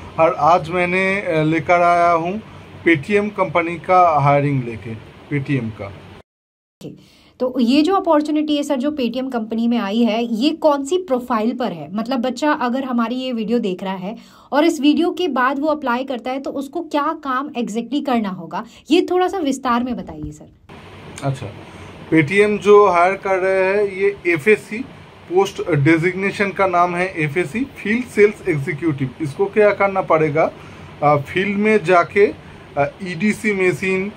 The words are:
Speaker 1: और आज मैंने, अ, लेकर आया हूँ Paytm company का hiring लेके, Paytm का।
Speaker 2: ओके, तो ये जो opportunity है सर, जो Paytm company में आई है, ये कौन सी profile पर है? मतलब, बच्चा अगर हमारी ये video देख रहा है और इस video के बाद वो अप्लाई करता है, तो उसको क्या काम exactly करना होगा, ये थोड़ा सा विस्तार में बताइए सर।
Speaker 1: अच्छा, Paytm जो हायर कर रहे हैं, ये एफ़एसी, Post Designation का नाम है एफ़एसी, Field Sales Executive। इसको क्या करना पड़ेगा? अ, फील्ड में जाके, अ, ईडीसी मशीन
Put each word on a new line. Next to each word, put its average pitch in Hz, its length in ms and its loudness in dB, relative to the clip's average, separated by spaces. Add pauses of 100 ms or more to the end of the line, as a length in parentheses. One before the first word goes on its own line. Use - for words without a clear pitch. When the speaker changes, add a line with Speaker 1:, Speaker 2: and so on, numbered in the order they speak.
(200)
Speaker 1:
और 165 180 4
आज 160 320 2
मैंने, 185 500 0
अ, 165 220 0
लेकर 160 380 2
आया 175 320 4
हूँ 175 300 -2 (460)
Paytm 202 420 2
company 170 460 -2
का 175 420 4
hiring 143 460 2
लेके, 113 300 -10
Paytm 139 720 -6 (140)
का। 98 80 -10
Speaker 2:
ओके, - 1040 -20 (500)
तो 254 200 -2
ये 254 220 4
जो 370 140 2
opportunity 302 600 2
है 285 60 0
सर, 285 140 -2
जो 254 140 -2
Paytm 262 420 -4
company 226 360 -2
में 233 100 2
आई 208 240 0
है, 233 220 2
ये 233 260 0
कौन 285 340 0
सी 359 140 0
profile 247 560 -2
पर 233 180 -4
है? 160 220 -12
मतलब, 233 260 -4
बच्चा 262 320 0
अगर 262 320 -2
हमारी 240 300 -2
ये 254 180 -6
video 226 260 -2
देख 190 240 -4
रहा 190 120 -6
है 190 220 -10 (360)
और 285 120 2
इस 330 160 0
video 302 300 2
के 359 180 -4
बाद 262 300 0
वो 285 80 -4
अप्लाई 269 380 -2
करता 254 260 -8
है, 269 100 -6
तो 302 100 -8
उसको 277 300 -8
क्या 311 440 -4
काम 277 240 -4
exactly 233 580 -6
करना 233 220 0
होगा, 170 360 -10 (260)
ये 330 200 4
थोड़ा 359 180 2
सा 381 100 -4
विस्तार 262 460 -2
में 247 120 -6
बताइए 156 340 -12
सर। - 180 -18 (760)
Speaker 1:
अच्छा, 135 220 -4 (680)
Paytm 202 440 2
जो 208 300 8
हायर 180 260 4
कर 190 240 -2
रहे 190 260 2
हैं, 196 320 0
ये 202 200 0 (100)
एफ़एसी, 202 520 2 (560)
Post 190 360 0
Designation 175 800 2
का 196 160 0
नाम 175 300 2
है 185 200 -2
एफ़एसी, 160 480 -2
Field 240 400 -4
Sales 208 440 2
Executive। 147 640 -2 (100)
इसको 160 260 -2
क्या 208 240 4
करना 196 320 0
पड़ेगा? 156 500 2 (500)
अ, 147 140 6
फील्ड 190 420 -2
में 208 260 2
जाके, 180 420 4 (520)
अ, 143 120 0 (160)
ईडीसी 190 640 0
मशीन 190 480 -2